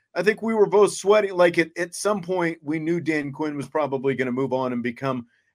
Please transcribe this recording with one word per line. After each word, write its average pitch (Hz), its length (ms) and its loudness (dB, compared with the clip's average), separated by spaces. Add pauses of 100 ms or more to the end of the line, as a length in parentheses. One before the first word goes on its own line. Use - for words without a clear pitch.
(140)
I 175 80 -4
think 208 220 0
we 226 100 -2
were 208 140 4
both 190 260 4
sweating. 202 400 2
Like, 175 240 4
at, 165 180 0
at 175 200 -6
some 202 260 -2
point, 170 400 -2
we 151 160 -4
knew 160 220 -2
Dan 147 320 -2
Quinn 151 260 -6
was 139 100 -6
probably 139 460 0
gonna 127 180 -2
move 127 220 -2
on 127 200 0
and 120 100 -4
become 123 420 -4 (280)